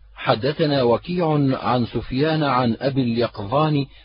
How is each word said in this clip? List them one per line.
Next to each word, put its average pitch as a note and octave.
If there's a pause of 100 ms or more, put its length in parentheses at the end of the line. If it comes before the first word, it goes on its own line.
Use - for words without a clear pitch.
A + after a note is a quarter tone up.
(140)
حدثنا C#3
وكيع D#3 (240)
عن A#2+
سفيان D3
عن B2+
أبي C3
اليقظان A#2+ (180)